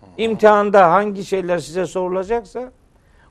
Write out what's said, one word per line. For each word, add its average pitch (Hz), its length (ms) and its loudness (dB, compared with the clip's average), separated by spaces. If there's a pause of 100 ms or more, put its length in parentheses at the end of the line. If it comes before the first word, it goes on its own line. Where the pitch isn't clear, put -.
(180)
İmtihanda 208 760 4
hangi 196 340 0
şeyler 175 320 -4
size 160 280 -6
sorulacaksa 190 840 -6 (600)